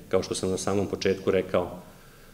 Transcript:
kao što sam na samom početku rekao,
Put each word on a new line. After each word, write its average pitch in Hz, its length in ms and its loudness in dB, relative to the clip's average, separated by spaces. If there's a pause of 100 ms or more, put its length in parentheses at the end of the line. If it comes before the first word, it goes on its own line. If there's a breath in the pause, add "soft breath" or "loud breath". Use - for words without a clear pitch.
kao 95 140 2
što - 120 -4
sam 95 160 0
na 92 80 0
samom 98 280 2
početku 95 440 0
rekao, 90 500 0 (540 loud breath)